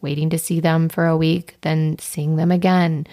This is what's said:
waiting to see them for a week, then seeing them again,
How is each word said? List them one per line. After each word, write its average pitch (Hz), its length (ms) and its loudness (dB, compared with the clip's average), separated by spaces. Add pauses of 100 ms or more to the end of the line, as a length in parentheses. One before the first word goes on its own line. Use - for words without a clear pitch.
waiting 147 300 -2
to 165 80 -2
see 165 220 -2
them 165 280 2
for 165 180 0
a 165 100 2
week, 160 460 0
then 156 360 -2
seeing 156 380 -4
them 165 140 2
again, 175 640 2